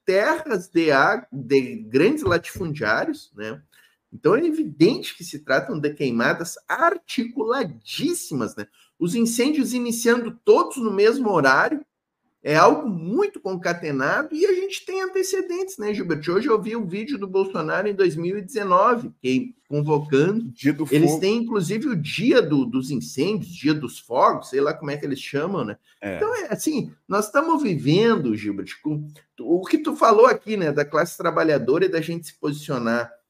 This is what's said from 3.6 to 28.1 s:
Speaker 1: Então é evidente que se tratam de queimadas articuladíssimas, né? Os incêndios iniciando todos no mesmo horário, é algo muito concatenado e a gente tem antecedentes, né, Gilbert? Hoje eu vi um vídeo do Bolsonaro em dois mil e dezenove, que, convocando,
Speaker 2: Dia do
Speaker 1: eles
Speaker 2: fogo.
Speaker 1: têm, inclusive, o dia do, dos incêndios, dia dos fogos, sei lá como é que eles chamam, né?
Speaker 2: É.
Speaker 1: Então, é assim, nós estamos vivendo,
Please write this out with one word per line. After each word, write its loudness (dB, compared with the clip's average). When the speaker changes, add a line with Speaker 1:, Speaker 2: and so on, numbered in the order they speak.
Speaker 1:
Então 2
é 2
evidente 0
que -18
se -12
tratam -2
de -2
queimadas -2
articuladíssimas, -4
né? -10
Os -2
incêndios 0
iniciando 0
todos 4
no -2
mesmo 2
horário, 4
é 0
algo 6
muito -2
concatenado -4
e 2
a 6
gente -6
tem -4
antecedentes, -4
né, -4
Gilbert? -4
Hoje 0
eu 2
vi -6
um -4
vídeo -6
do -8
Bolsonaro -2
em -4
dois 2
mil -4
e -8
dezenove, 2
que, -2
convocando, 2
Speaker 2:
Dia 0
do -2
Speaker 1:
eles 6
Speaker 2:
fogo. -2
Speaker 1:
têm, 2
inclusive, -2
o 0
dia 2
do, 2
dos -4
incêndios, -4
dia 0
dos -8
fogos, 0
sei 0
lá 0
como -8
é -6
que -12
eles -6
chamam, -4
né? -8
Speaker 2:
É. -6
Speaker 1:
Então, -2
é -6
assim, -4
nós 0
estamos 0
vivendo, 2